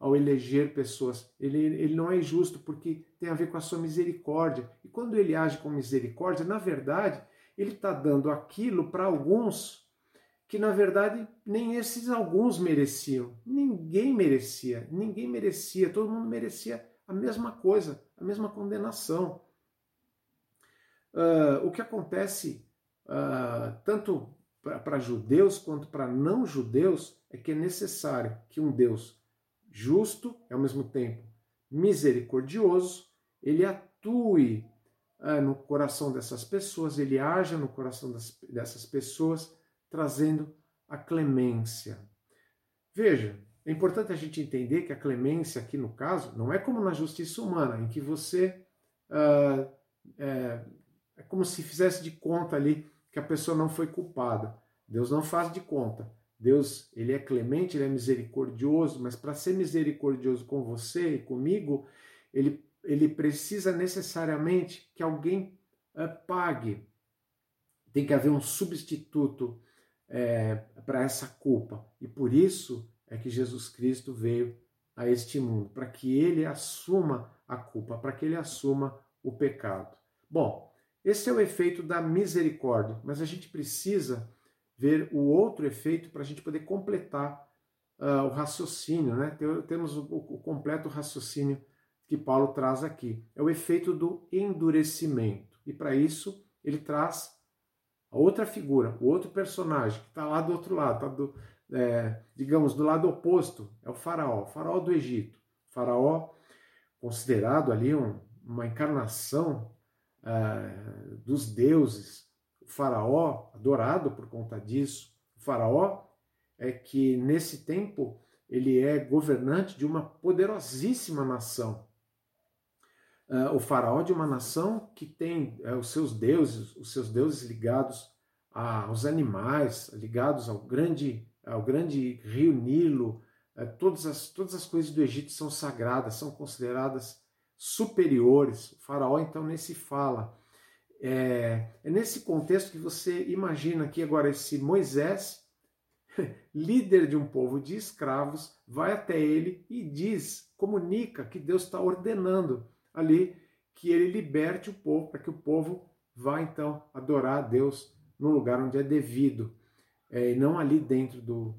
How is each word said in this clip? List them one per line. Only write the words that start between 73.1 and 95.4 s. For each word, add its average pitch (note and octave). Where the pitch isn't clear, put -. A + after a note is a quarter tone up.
que A#2
Jesus B2
Cristo B2+
veio A#2
a A#2+
este B2
mundo, A2
para B2+
que C3
ele D#3+
assuma D3+
a B2
culpa, A2+
para C3+
que D#3
ele D#3+
assuma C#3
o C3
pecado. G#2+
Bom, -
esse G#3
é -
o A3+
efeito F3
da E3
misericórdia, D#3
mas C#3+
a -
gente F3+
precisa C#3+
ver D3+
o D3+
outro D#3
efeito D#3+
para C#3+
a -
gente C#3+
poder D#3
completar, F#3
ah, C#3
o C3+
raciocínio, D3
né? C#3+
Tem-, D#3
temos E3
o, D3
o, D3
o -
completo D#3
raciocínio C#3
que D3+
Paulo C3+
traz C3
aqui. A#2+
É C#3+
o D#3
efeito E3+
do E3+
endurecimento. D#3